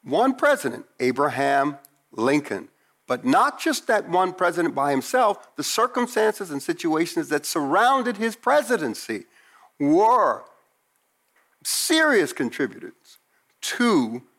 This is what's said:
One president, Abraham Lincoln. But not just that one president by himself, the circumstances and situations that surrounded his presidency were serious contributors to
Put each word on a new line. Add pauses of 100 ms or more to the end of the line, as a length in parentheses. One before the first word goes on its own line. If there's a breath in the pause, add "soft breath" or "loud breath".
One
president, (120)
Abraham (360)
Lincoln. (380)
But
not
just
that
one
president
by
himself,
the
circumstances
and
situations
that
surrounded
his
presidency (540 soft breath)
were (1200)
serious
contributors (420)
to (160)